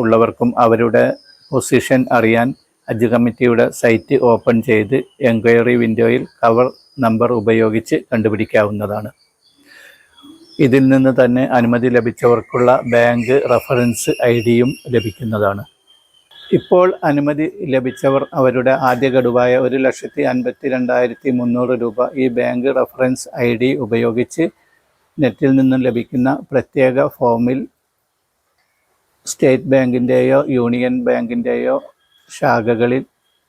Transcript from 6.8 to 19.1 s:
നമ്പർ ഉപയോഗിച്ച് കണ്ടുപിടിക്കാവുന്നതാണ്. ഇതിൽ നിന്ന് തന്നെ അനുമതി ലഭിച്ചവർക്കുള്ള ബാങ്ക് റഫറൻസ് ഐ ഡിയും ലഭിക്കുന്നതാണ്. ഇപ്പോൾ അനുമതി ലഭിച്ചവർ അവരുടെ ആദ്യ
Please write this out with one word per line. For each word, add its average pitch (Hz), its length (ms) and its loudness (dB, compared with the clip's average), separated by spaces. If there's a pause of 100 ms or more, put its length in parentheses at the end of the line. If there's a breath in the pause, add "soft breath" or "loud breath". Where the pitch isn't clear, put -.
നമ്പർ 113 240 2 (120)
ഉപയോഗിച്ച് 113 560 0 (160)
കണ്ടുപിടിക്കാവുന്നതാണ്. 107 1000 -2 (1600 loud breath)
ഇതിൽ 135 160 4 (100)
നിന്ന് 131 280 4
തന്നെ 127 240 2 (140)
അനുമതി 120 380 2
ലഭിച്ചവർക്കുള്ള 120 800 2 (200)
ബാങ്ക് 120 420 2 (160)
റഫറൻസ് 120 640 -2 (160)
ഐ 120 40 4 (120)
ഡിയും 120 260 2 (240)
ലഭിക്കുന്നതാണ്. 104 680 -4 (920)
ഇപ്പോൾ 180 300 2 (220)
അനുമതി 143 360 -2 (300)
ലഭിച്ചവർ 135 480 -2 (160)
അവരുടെ 131 340 2 (160)
ആദ്യ 127 260 0